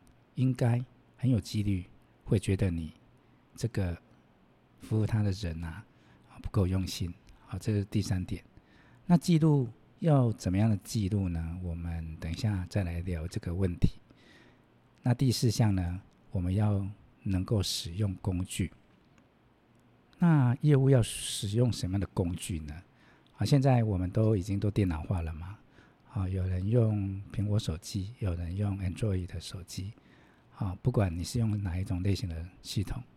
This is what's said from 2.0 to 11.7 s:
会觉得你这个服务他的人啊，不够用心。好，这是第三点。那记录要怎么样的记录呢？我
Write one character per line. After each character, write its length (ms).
会 120
觉 200
得 120
你 220
这 140
个 280
服 180
务 60
他 180
的 80
人 320
啊， 220
不 80
够 180
用 180
心。 280
好， 120
这 160
是 120
第 160
三 220
点。 200
那 120
记 220
录 300
要 340
怎 180
么 60
样 120
的 80
记 320
录 200
呢？ 340
我 100